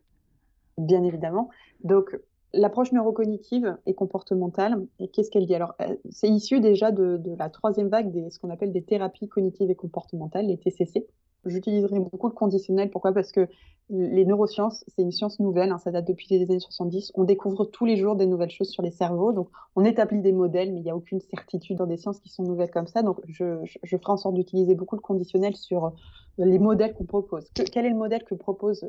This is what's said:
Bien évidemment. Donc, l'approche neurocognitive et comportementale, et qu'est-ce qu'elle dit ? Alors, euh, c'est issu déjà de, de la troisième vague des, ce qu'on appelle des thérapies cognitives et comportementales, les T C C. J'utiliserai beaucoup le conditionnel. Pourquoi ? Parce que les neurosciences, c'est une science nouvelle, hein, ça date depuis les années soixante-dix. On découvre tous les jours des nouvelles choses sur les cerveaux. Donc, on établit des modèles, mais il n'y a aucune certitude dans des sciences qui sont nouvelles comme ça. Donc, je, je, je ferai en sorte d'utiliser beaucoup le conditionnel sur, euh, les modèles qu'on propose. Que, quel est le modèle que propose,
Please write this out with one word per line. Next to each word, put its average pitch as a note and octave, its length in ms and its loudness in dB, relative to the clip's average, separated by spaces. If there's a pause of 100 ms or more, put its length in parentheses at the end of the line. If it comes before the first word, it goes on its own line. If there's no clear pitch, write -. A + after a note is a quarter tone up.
(760)
Bien F3 280 4
évidemment. E3+ 460 -2 (340)
Donc, F#3+ 340 2 (340)
l'approche G#3+ 380 2
neurocognitive A3 840 0 (100)
et F#3+ 80 0
comportementale, F#3+ 920 -2 (140)
et F#3+ 80 -8
qu'est-ce G#3+ 240 -2
qu'elle F#3+ 160 2
dit ? F3+ 80 2
Alors, E3+ 260 -4
euh, - 140 -4 (160)
c'est - 180 -2
issu A3 300 2
déjà G#3+ 320 6
de, F#3 280 2
de E3+ 180 -8
la D#3+ 140 -6
troisième G#3 380 0
vague G#3+ 220 0
des, E3+ 200 -6
ce - 100 -20
qu'on F3 100 -8
appelle F#3 220 -6
des F3+ 100 -2
thérapies G3 460 -4
cognitives F#3+ 420 0
et F3+ 60 0
comportementales, E3+ 680 -6
les F3+ 120 -2
T - 120 -2
C F#3 160 -2
C. A3 200 -4 (400)
J'utiliserai G3 540 0
beaucoup F#3+ 280 -4
le A3+ 60 -8
conditionnel. G3 560 0
Pourquoi ? F#3+ 220 0
Parce F#3+ 200 -2
que F#3 160 4 (400)
les F#3 360 2
neurosciences, G#3 640 0
c'est - 140 -2
une F3 80 0
science G#3 300 -4
nouvelle, F#3+ 320 2
hein, F3+ 60 -4
ça F3 120 -6
date E3+ 160 -4
depuis F3+ 240 -4
les F#3 120 4
années F3+ 180 0
soixante-dix. F3+ 540 -6
On F#3+ 100 2
découvre G3 400 0
tous G#3+ 220 -4
les A3+ 100 4
jours G3+ 180 2
des G3 120 2
nouvelles F3 240 0
choses F#3+ 180 -4
sur - 140 -8
les F3 80 -2
cerveaux. F3 420 0
Donc, F#3 160 -4 (260)
on F#3+ 100 4
établit A3 360 2
des F#3+ 120 4
modèles, F#3 400 0
mais F3 80 -8
il E3 40 -8
n'y E3+ 60 -6
a E3 60 -4
aucune F3 220 -6
certitude - 600 -8
dans F3+ 80 -2
des E3+ 100 -4
sciences G3+ 240 -6
qui - 80 -20
sont - 160 -8
nouvelles F3 260 0
comme E3+ 160 -4
ça. A3+ 160 -2
Donc, G3+ 240 0
je, E3 380 -6
je, - 180 -14
je F3+ 140 -4
ferai F#3 160 -2
en G3+ 40 0
sorte G3 180 -2
d'utiliser F#3 400 2
beaucoup F#3 220 -6
le G3+ 40 -6
conditionnel F#3+ 560 -2
sur, F3 300 -4
euh, E3 40 -2 (480)
les F#3 200 6
modèles G#3+ 360 4
qu'on F#3 120 -8
propose. G3 480 -4
Que, - 80 -2
quel A#3+ 240 -2
est A#3+ 40 0
le A3+ 60 0
modèle A3 260 -2
que G#3 120 -8
propose, G3 540 -6